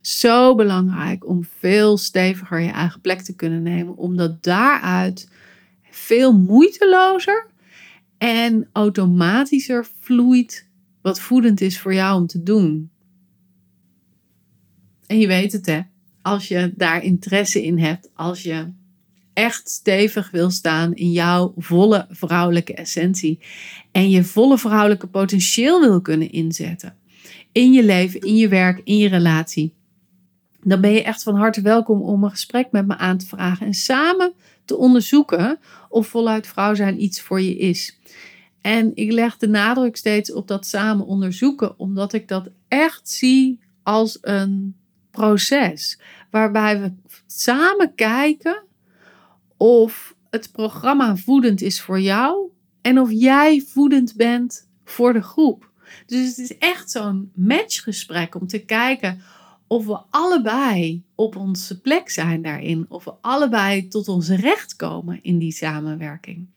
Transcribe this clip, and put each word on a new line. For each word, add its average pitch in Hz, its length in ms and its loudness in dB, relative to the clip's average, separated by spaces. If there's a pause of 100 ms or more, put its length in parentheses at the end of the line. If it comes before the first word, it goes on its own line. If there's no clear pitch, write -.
Zo 254 540 2
belangrijk 185 720 -2
om 175 180 -4 (140)
veel 208 380 2
steviger 185 640 -4
je 170 100 -4
eigen 165 300 -6
plek 185 200 -6
te 185 140 -14
kunnen 165 280 -6
nemen, 175 340 -6
omdat 175 460 -4
daaruit 185 880 -2 (640)
veel 247 420 2
moeitelozer 370 1120 4 (720)
en 226 540 0
automatischer 208 1120 0 (140)
vloeit 247 680 2 (340)
wat 185 180 -4
voedend 233 400 4
is 190 200 -2
voor 190 140 -2
jou 190 260 2
om 170 60 0
te 170 160 -6
doen. 165 480 0 (2250)
En 220 120 0
je 220 80 6
weet 185 260 0
het, 190 140 -6
hè, 156 140 -2 (420)
als 196 260 -4
je 180 280 -2
daar 170 260 -2
interesse 190 600 -2
in 165 140 -2
hebt, 165 360 -4
als 175 280 -10
je 165 300 -8 (600)
echt 226 380 -4
stevig 202 600 -2
wil 180 200 0
staan 170 440 -2
in 175 180 -2
jouw 175 440 0
volle 185 540 2
vrouwelijke 175 640 -2
essentie 170 640 -4 (540)
en 190 180 2
je 185 140 4
volle 240 340 4
vrouwelijke 208 480 2
potentieel 196 720 0
wil 208 200 6
kunnen 160 300 -2
inzetten 165 680 -8 (560)
in 254 200 6
je 254 120 8
leven, 185 360 2
in 208 160 0
je 220 120 6
werk, 185 360 2
in 208 120 0
je 208 120 4
relatie, 160 680 0 (880)
dan 190 180 2
ben 202 100 4
je 214 120 2
echt 220 200 -6
van 208 140 -2
harte 214 240 0
welkom 214 420 2
om 202 220 0
een 202 60 -2
gesprek 247 400 -6
met 202 160 0
me 196 100 -2
aan 185 220 -2
te 185 80 -10
vragen 185 400 -6
en 202 80 -4
samen 349 580 0 (320)
te - 120 -6
onderzoeken 254 840 2 (300)
of 220 180 0
Voluit 220 400 -2
Vrouw 202 280 -2
Zijn 196 280 -2
iets 185 180 -6
voor 190 200 -4
je 185 160 -2
is. 180 420 -4 (640)
En 226 320 0
ik 214 180 -2
leg 233 240 0
de 226 120 -2
nadruk 226 480 2
steeds 208 360 -2
op 196 160 -8
dat 196 180 -6
samen 202 400 -2
onderzoeken, 196 720 -2
omdat 196 340 -6
ik 214 160 -6
dat 190 220 -8 (180)
echt 247 400 -2
zie 262 520 2 (220)
als 220 380 -2
een 196 560 -4 (340)
proces 208 880 -2 (300)
waarbij 214 500 0
we 190 120 -6 (340)
samen 339 680 0
kijken 302 680 -2 (920)
of 226 580 4 (160)
het - 220 -10
programma 226 640 0
voedend 240 440 2
is 190 200 -4
voor 190 200 -4
jou 269 500 -2 (300)
en 254 180 2
of 262 140 2
jij 277 540 4
voedend 262 500 2
bent 240 520 -2 (160)
voor 247 280 0
de 226 100 0
groep. - 480 0 (360)
Dus 254 220 -4
het 247 100 -10
is 247 200 -14
echt 349 320 -4
zo'n 202 440 -6
matchgesprek 190 1000 -4
om 180 120 -10
te 196 120 -8
kijken 220 600 -4 (460)
of 220 200 -4
we 208 140 -8 (100)
allebei 226 920 -2 (120)
op 220 220 -4
onze 190 440 -8
plek 302 300 -4
zijn 165 320 -4
daarin, 160 460 -6
of 175 160 -18
we - 160 -16
allebei 220 680 -2
tot 208 200 -6
ons 180 200 -2
recht 214 480 -2
komen 170 460 -10
in 175 160 -2
die 165 140 -4
samenwerking. 156 920 -10 (100)